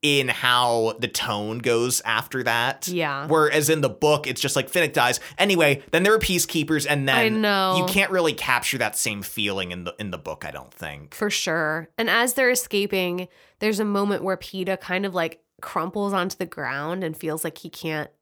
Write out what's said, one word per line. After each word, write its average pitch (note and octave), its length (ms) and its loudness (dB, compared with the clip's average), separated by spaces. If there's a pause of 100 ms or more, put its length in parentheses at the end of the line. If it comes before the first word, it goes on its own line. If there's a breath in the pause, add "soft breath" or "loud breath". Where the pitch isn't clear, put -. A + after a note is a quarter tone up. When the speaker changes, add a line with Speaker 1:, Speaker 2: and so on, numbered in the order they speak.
Speaker 1:
in C#3 280 4
how A#2+ 680 2
the A#2+ 80 -2
tone G#2+ 520 -4
goes A#2+ 460 2
after A#2 380 -2
that. A#2+ 440 0
Speaker 2:
Yeah. D3+ 400 -4
Speaker 1:
Whereas D3+ 420 4
in D#3 120 2
the C3+ 80 2
book, D3 360 2
it's B2+ 160 -4
just C3+ 140 -2
like, C3 160 -2
Finnick D#3+ 220 0
dies. B2 260 2 (180 loud breath)
Anyway, E3 540 4
then E3+ 120 4
there G#3 100 6
are A3+ 60 6
peacekeepers, D#3 680 0
and C#3+ 180 0
then C3 100 4
Speaker 2:
I A3 120 4
know. G3+ 480 2
Speaker 1:
you F#3 160 2
can't G3 160 4
really E3+ 240 2
capture A#2 460 0
that G#2+ 180 0
same G#2 240 -4
feeling G2 500 -4
in F2+ 120 -8
the, F2 160 -8
in G#2 120 -6
the F2+ 60 -8
book, D#2 280 -10
I D2+ 60 -8
don't C2+ 220 -14
think. D2 400 -12
Speaker 2:
For A3 160 -4
sure. D#3+ 600 -2 (100)
And A3+ 100 -2
as A#3+ 240 2
they're C4 160 2
escaping, F#3+ 800 -2 (320 soft breath)
there's G#3 220 0
a G#3+ 40 0
moment G3+ 380 0
where F#3+ 140 -2
Peeta F#3+ 420 -4
kind F#3+ 260 -4
of, F#3+ 80 -6
like, E3 280 -4 (200)
crumples G3 520 -4
onto F#3 240 -2
the F3 100 -6
ground D3+ 560 -6
and D#3+ 120 -4
feels D#3+ 280 -4
like D#3 160 -6
he E3 100 -14
can't D#3 400 -6 (120)